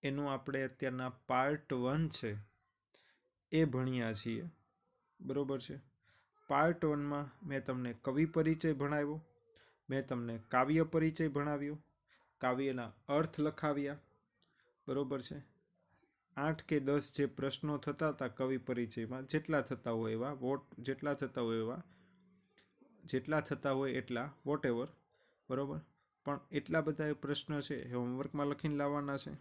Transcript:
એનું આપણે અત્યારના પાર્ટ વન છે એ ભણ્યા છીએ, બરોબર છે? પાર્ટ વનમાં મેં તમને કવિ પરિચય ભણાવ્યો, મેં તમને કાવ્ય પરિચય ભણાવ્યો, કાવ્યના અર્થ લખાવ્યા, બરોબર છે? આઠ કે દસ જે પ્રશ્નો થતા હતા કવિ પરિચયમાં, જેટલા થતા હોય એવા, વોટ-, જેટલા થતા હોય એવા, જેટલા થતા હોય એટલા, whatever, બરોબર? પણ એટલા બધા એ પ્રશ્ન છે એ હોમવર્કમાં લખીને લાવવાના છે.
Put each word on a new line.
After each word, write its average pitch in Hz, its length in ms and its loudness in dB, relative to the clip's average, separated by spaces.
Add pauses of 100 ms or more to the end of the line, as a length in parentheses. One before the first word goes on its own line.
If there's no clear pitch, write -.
એનું 139 300 0
આપણે 135 300 -2
અત્યારના 127 460 -2
પાર્ટ 131 640 0
વન 135 360 2
છે 107 280 -4 (1160)
એ 160 120 6
ભણ્યા 127 480 0
છીએ, 113 380 -4 (680)
બરોબર 135 400 -2
છે? 139 200 -10 (680)
પાર્ટ 165 360 4
વનમાં 147 640 0
મેં 139 180 -2
તમને 127 280 -2
કવિ 139 340 2
પરિચય 160 460 2
ભણાવ્યો, 147 520 0 (680)
મેં 135 160 0
તમને 117 420 -2
કાવ્ય 143 360 6
પરિચય 160 440 2
ભણાવ્યો, 143 500 -2 (640)
કાવ્યના 127 520 0 (160)
અર્થ 151 320 0
લખાવ્યા, 147 580 -2 (880)
બરોબર 135 320 0
છે? 139 220 -10 (920)
આઠ 156 280 0
કે 151 160 2
દસ 139 320 2
જે 143 140 2
પ્રશ્નો 139 520 -2
થતા 147 300 0
હતા 135 200 -2
કવિ 131 300 0
પરિચયમાં, 120 680 -4
જેટલા 156 340 2
થતા 127 300 -4
હોય 113 220 0
એવા, 120 200 -2
વોટ-, 135 500 -4
જેટલા 135 320 -2
થતા 131 260 -4
હોય 113 180 2
એવા, 120 240 -2 (1200)
જેટલા 151 360 0
થતા 143 320 -2
હોય 135 200 2
એટલા, 127 420 -2 (120)
whatever, 139 420 0 (640)
બરોબર? 139 300 -2 (440)
પણ 143 160 -2 (120)
એટલા 160 280 2
બધા 151 260 0
એ 151 60 2
પ્રશ્ન 143 480 -2
છે 139 220 -4
એ 123 100 -8
હોમવર્કમાં 131 540 -2
લખીને 143 300 0
લાવવાના 143 400 0
છે. 139 140 -6 (100)